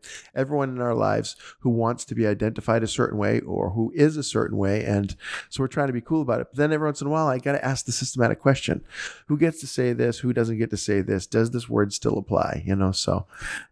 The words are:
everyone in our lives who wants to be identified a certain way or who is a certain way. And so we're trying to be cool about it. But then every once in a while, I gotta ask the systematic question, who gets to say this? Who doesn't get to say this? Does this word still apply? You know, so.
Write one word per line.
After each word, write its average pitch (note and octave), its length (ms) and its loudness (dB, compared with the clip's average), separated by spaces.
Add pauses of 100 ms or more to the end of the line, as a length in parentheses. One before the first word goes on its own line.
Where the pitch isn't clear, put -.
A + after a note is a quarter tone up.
(340)
everyone C3+ 360 -2
in B2+ 120 -8
our A#2+ 140 0
lives G#2+ 400 0 (240)
who B2+ 100 0
wants A#2 360 0
to A2+ 100 -8
be A2+ 100 0
identified A2 560 0
a A2+ 60 -2
certain G#2+ 320 0
way G#2+ 220 2
or F#2+ 300 -2
who A2+ 220 -2
is D3+ 240 4
a C#3+ 60 -6
certain A2 340 -2
way. G2+ 280 0
And G2+ 300 0 (340)
so - 120 -6
we're C3 60 0
trying C#3+ 200 -2
to C3 60 -2
be A#2+ 80 -2
cool D#3+ 200 0
about B2 180 0
it. A#2+ 120 -4
But A#2+ 60 -12
then D3+ 160 4
every D3+ 140 0
once D3 140 -2
in C#3 60 -2
a D3 40 0
while, D#3 160 2
I B2+ 100 2
gotta C#3 260 -2
ask C3 220 -2
the B2 60 -4
systematic A#2 480 0
question, - 420 2 (460)
who D3 100 2
gets D#3+ 220 2
to C3+ 80 -12
say B2 260 0
this? A#2+ 260 0
Who B2 140 0
doesn't A2+ 240 0
get A2 140 0
to G#2 60 -4
say G2+ 240 0
this? F#2+ 260 0
Does A2+ 240 2
this A#2+ 180 -4
word G#2+ 240 2
still A2 240 0
apply? - 480 0
You F#2+ 120 2
know, G2 160 2
so. - 340 0 (440)